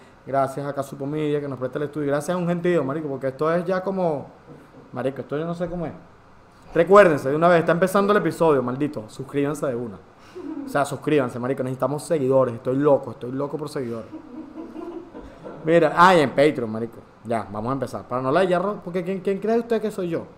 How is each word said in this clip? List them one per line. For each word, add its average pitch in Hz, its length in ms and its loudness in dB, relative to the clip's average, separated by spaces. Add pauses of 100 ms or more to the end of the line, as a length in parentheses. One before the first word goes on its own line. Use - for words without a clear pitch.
(260)
gracias 135 400 -2
a 143 60 -6
Casupo 139 320 -8
Media 147 340 -2
que 143 100 -6
nos 131 100 -8
presta 127 180 -6
el 147 80 -2
estudio, 143 220 -4
gracias 147 280 -2
a 185 40 -2
un 170 100 -2
gentío, 175 340 2
marico, 147 260 -4
porque 135 200 -4
esto 151 240 0
es 175 140 2
ya 185 160 0
como... 180 460 -2 (680)
Marico, 127 260 -4
esto 139 160 -6
yo 156 80 -4
no 170 100 -6
sé 175 140 -6
cómo 170 160 -6
es. 135 80 -6 (800)
Recuérdense, 165 560 8
de 143 80 0
una 165 120 4
vez, 175 120 6
está 165 120 2
empezando 196 420 2
el 208 60 4
episodio, 156 420 2
maldito, 127 460 -4
suscríbanse 143 580 -4
de 131 80 -2
una. 117 240 -8 (680)
O - 20 -12
sea, 143 160 0
suscríbanse, 131 540 0
marico, 127 240 -2
necesitamos 131 400 -4
seguidores, 131 520 2
estoy 127 220 -2
loco, 139 360 4
estoy 120 180 -10
loco 139 260 -6
por 147 120 -8
seguidores. 117 420 -8 (1500)
Mira, 160 320 4
ah, 180 180 8
y 170 60 8
en 131 100 2
Patreon, 127 400 2
marico. 113 280 -8 (260)
Ya, 110 260 -4
vamos 107 200 -6
a - 20 -2
empezar. 120 320 -6
Para 127 160 -4
no 131 120 0
la 170 120 4
yarro, 185 400 -2
porque 180 200 -4
¿quién, 185 160 -4
quién 196 180 -2
cree 220 200 0
usted 226 220 -2
que 214 100 -4
soy 190 180 -6
yo? 147 160 -4 (140)